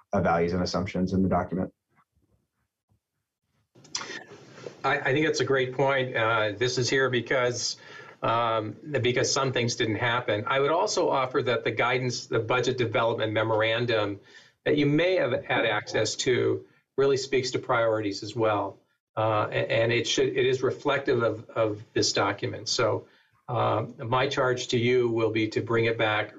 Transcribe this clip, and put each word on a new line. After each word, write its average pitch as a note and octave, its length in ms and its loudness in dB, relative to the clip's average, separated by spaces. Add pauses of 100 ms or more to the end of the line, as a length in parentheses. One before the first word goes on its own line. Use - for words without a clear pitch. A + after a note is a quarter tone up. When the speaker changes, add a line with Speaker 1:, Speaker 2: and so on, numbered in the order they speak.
(120)
Speaker 1:
uh, G2+ 80 2
values F2 320 2
and F2+ 100 0
assumptions F2+ 520 -2
in F#2+ 80 2
the F#2 80 2
document. F2+ 420 -2 (3000)
Speaker 2:
I, C#3 140 0
I C3+ 160 0
think D#3 100 4
that's D3+ 160 0
a B2 60 0
great C3 280 0
point. C3+ 400 0
Uh, A2 440 2
this B2 180 0
is B2 140 0
here C3+ 180 4
because, A#2+ 680 -2 (440)
um, A2+ 540 0 (240)
because B2 320 0
some C3+ 200 0
things A#2+ 220 0
didn't A2 220 0
happen. A#2 500 -2
I C3+ 140 0
would C#3+ 100 2
also F3 380 2
offer C3 340 0
that A#2 220 0
the B2 60 -2
guidance, B2 560 -2
the A#2 140 -2
budget B2+ 360 0
development A2+ 560 0
memorandum A2 880 0 (460)
that D3 100 2
you C#3+ 100 4
may E3+ 300 2
have C3+ 280 0
had B2 200 0
access G#2+ 520 -2
to A2+ 480 0 (340)
really C3+ 180 4
speaks B2+ 360 -2
to B2+ 60 -2
priorities A2 640 0
as G#2+ 140 -10
well. G#2 420 0 (380)
Uh, A2 340 0
a-, B2+ 220 -2
and A#2 200 2
it A#2+ 140 0
should, C#3 220 2
it B2+ 180 2
is C3 160 2
reflective C3+ 600 0
of, G#2+ 340 -2
of G#2+ 260 0 (120)
this G#2 180 0
document. G#2 560 -4
So, - 380 0 (420)
um, A2+ 500 -2
my B2+ 300 0
charge B2+ 400 0
to B2 100 0
you B2 300 4
will A2+ 220 2
be A2 180 0
to A#2+ 140 -2
bring A2+ 240 2
it A2+ 100 0
back G#2+ 420 0